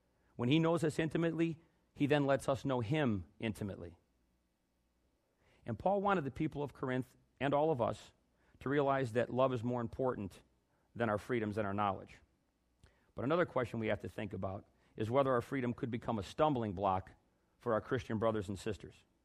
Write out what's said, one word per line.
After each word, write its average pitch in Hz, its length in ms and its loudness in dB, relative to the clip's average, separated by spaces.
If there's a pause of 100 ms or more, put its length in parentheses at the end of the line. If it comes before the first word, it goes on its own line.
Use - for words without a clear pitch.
(360)
When 120 140 2
he 156 80 8
knows 165 260 4
us 151 140 0
intimately, 165 580 0 (380)
he 143 120 0
then 143 200 4
lets 135 200 2
us 139 200 0
know 131 140 0
him 113 440 2 (160)
intimately. 95 560 -6 (1700)
And 113 140 -6
Paul 196 240 0
wanted 196 220 2
the 135 60 -4
people 143 320 -4
of 139 120 -8
Corinth 127 320 -2 (340)
and 139 140 0
all 151 160 2
of 131 100 0
us 107 180 0 (600)
to - 100 -6
realize 135 440 2
that 120 200 0
love 127 220 4
is 113 100 -4
more 123 160 0
important 117 500 -2 (640)
than 113 140 0
our 104 80 2
freedoms 107 400 -2
and 107 100 0
our 98 60 -2
knowledge. 101 460 -2 (960)
But 107 80 -4
another 165 220 2
question 117 340 -2
we 110 60 -2
have 107 160 0
to 107 80 -6
think 107 240 -8
about 98 320 -6 (320)
is 107 100 -2
whether 135 240 4
our 120 80 2
freedom 123 320 -4
could 120 180 -6
become 113 280 -4
a 98 40 -4
stumbling 127 500 0
block 95 380 0 (500)
for 117 140 0
our 107 80 2
Christian 117 340 -4
brothers 110 320 0
and 98 100 -6
sisters. - 360 -8 (300)